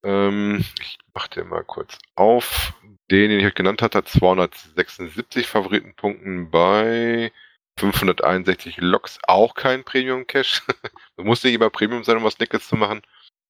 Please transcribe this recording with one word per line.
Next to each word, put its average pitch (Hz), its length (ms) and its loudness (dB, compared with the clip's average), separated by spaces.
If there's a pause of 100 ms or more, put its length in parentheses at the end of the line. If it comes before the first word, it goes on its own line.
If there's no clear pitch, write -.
Ähm, 101 600 0 (160)
ich - 180 -16 (140)
mach - 160 -8
den 87 180 -10
mal 82 160 -6
kurz - 340 -12 (180)
auf. - 580 2 (360)
Den, 101 200 6
den 104 100 2
ich 98 60 2
euch 101 100 0
genannt 95 260 0
hatte, 110 180 2
hat - 100 -4
zweihundertsechsundsiebzig 90 1400 -2
Favoritenpunkten 98 1040 -4
bei 113 800 2 (480)
fünfhunderteinundsechzig 92 1000 0
Loks. 90 460 -2
Auch 101 320 4
kein 131 300 -2
Premium-Cash. 131 800 -2
<laughs> - 500 -10
Du 90 60 -12
musst 113 220 2
nicht 123 80 4
immer 110 160 4
Premium 113 340 -4
sein, 113 140 2
um 113 80 -4
was - 140 -2
Nickels - 280 -4
zu - 80 -2
machen. 107 260 -2 (480)